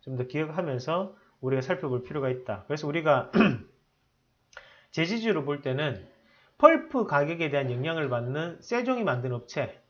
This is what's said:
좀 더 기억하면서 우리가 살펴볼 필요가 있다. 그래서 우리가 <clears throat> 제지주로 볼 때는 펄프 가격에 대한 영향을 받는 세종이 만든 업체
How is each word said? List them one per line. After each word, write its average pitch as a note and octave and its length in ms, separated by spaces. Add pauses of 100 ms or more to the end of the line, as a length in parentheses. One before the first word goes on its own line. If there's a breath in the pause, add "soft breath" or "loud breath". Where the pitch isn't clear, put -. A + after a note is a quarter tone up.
좀 C3 80
더 B2 100
기억하면서 D#3 880 (260 loud breath)
우리가 C3 200
살펴볼 B2+ 420
필요가 C#3 260
있다. A#2+ 380
그래서 D3+ 200
우리가 D3 440
<clears throat> - 1600
제지주로 F#3 520
볼 C#3+ 180
때는 C3+ 460 (500 soft breath)
펄프 C#4+ 480
가격에 D3+ 440
대한 C3+ 220
영향을 D3 380
받는 C3 520
세종이 A#3+ 420
만든 B2+ 300
업체 A#2+ 460 (100)